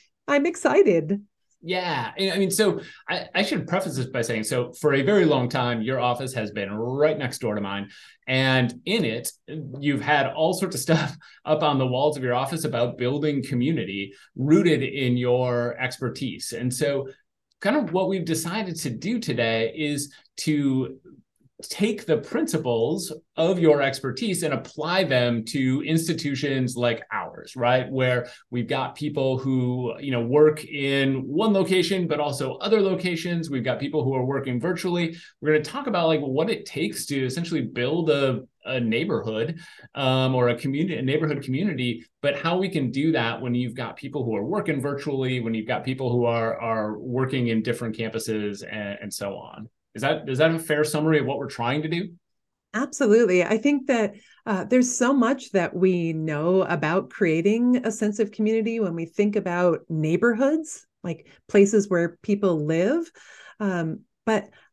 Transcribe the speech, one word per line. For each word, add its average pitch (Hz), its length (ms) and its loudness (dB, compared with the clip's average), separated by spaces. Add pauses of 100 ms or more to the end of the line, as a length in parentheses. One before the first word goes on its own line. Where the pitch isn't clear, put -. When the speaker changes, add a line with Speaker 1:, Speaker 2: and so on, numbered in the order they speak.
(280)
Speaker 1:
I'm 285 180 4
excited. 202 760 4 (400)
Speaker 2:
Yeah. 165 560 -4
And 190 160 0
I 180 40 0
mean, 190 140 2
so - 300 2 (260)
I, - 260 -4
I 185 100 2
should 208 240 -2
preface 175 280 -2
this 127 120 -2
by 127 140 -2
saying, 110 220 -2
so 123 300 -2
for 147 200 2
a 135 80 4
very 185 240 4
long 131 220 4
time, 120 340 0
your 127 180 -2
office 123 340 -2
has 107 180 -4
been 101 200 -6
right 131 460 0
next 127 220 -6
door 110 160 -2
to 104 60 -4
mine. 98 280 -6 (380)
And 131 460 2 (120)
in 196 200 0
it, 113 260 -6 (160)
you've 143 540 -4
had 143 260 2
all 160 260 0
sorts 180 220 -4
of - 60 -6
stuff 151 340 2 (160)
<laughs> - 140 -20
up 156 180 2
on 143 160 2
the 131 80 2
walls 139 300 0
of 131 60 -6
your 123 100 0
office 131 320 -2
about 123 320 0
building 143 460 0
community 117 680 -2 (220)
rooted 151 480 4
in 131 340 0
your 123 600 0
expertise. - 720 -6
And 123 220 -4
so 143 340 -2 (540)
kind 233 160 0
of 190 160 -2
what 185 160 2
we've 190 160 -2
decided 175 520 -4
to - 120 -6
do 151 300 -4
today 113 560 -2
is 147 380 -4 (240)
to 139 640 0 (680)
take 214 380 -2
the 156 100 2
principles 127 960 -2 (240)
of 175 220 2
your 151 240 6
expertise 135 580 -2
and 156 100 -2
apply 165 520 -2
them 120 420 2
to 135 380 0
institutions 143 920 0
like 120 360 0
ours, 87 440 -10
right? 127 360 2
Where 127 360 0 (220)
we've 120 180 -4
got 131 280 -4
people 135 420 -2
who, 127 640 0
you 143 100 -8
know, 123 120 0
work 151 440 6
in 139 520 2 (100)
one 202 260 2
location, 185 540 2
but 151 120 0
also 143 360 -2
other 208 260 2
locations. 170 680 -2
We've 127 120 -2
got 123 160 0
people 143 240 -2
who 131 120 0
are 127 100 0
working 131 340 -2
virtually. 175 560 -2 (240)
We're 151 140 2
gonna 151 100 4
talk 277 220 -8
about, 180 220 2
like, 156 140 4
what 143 280 0
it - 160 -2
takes - 400 -6
to 135 200 -2
essentially 160 360 -2
build 143 480 -2
a, 135 320 2 (240)
a 127 140 -4
neighborhood, 120 800 -2 (340)
um, 131 400 2
or 123 160 4
a 120 60 0
community, 147 420 -2
a 120 60 -4
neighborhood 143 400 0
community, 127 600 -2 (200)
but 143 160 0
how 170 180 0
we 185 120 0
can 139 200 0
do 139 220 0
that 117 280 0
when 123 140 -4
you've 123 220 -2
got 120 220 -8
people 139 260 -8
who 113 120 -2
are 101 80 -2
working 156 380 -2
virtually, 135 600 -2
when 113 120 -2
you've 110 140 -4
got 120 160 -2
people 131 280 -2
who 120 140 2
are, 113 340 0
are 110 380 -2
working 127 520 -2
in 113 120 2
different 113 340 -4
campuses 107 680 -4
and, 104 360 -8
and 101 140 -12
so 98 220 -8
on. 73 340 -16 (240)
Is 107 100 -8
that, 151 260 -2
is 127 80 -2
that 160 140 6
a 165 80 0
fair 151 260 0
summary 151 340 4
of 127 60 0
what 131 120 -2
we're 135 120 -6
trying 127 320 -2
to 156 80 -4
do? 170 240 -4 (600)
Speaker 1:
Absolutely. 214 720 4
I 220 140 2
think 277 300 2
that, 220 260 2 (320)
uh, 196 180 -2
there's 247 320 2
so 247 160 2
much 262 400 2
that 175 240 0
we 175 380 2
know 160 480 2
about 165 480 0
creating 220 760 2
a 226 60 0
sense 214 280 -2
of 202 120 0
community 220 480 0
when 180 160 -2
we 165 80 -4
think 202 320 0
about 180 540 2
neighborhoods, 226 960 0 (160)
like 170 240 -10 (220)
places 202 400 6
where 170 320 0
people 190 440 0
live. 202 460 0 (480)
Um, 175 460 -4 (200)
but 220 240 0 (240)